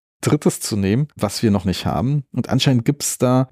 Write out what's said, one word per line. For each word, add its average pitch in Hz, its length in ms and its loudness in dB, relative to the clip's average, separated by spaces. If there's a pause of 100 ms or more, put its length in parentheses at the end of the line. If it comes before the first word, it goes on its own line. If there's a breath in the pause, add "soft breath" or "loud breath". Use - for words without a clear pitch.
(220)
Drittes 147 380 0
zu - 180 -4
nehmen, 104 380 2
was - 260 -4
wir 113 80 4
noch 101 160 2
nicht 92 180 -2
haben. 127 480 -2
Und - 160 -4
anscheinend 127 380 2
gibt's - 320 -4
da 127 320 2